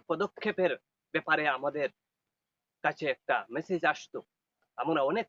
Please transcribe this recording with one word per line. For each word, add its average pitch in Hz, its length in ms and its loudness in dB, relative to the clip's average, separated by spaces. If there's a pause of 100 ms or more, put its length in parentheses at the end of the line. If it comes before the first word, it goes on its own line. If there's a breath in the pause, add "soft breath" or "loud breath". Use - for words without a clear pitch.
পদক্ষেপের 175 680 0 (340)
ব্যাপারে 151 360 2
আমাদের 139 420 0 (920)
কাছে 151 240 -4
একটা 127 440 -2
মেসেজ 160 360 -2
আসতো, 147 380 -2 (520)
আমরা 151 260 0
অনেক 170 280 0